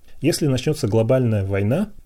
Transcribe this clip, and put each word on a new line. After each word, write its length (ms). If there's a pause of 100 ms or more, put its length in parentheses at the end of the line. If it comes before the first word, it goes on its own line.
(220)
Если 260
начнётся 400
глобальная 580
война, 460 (140)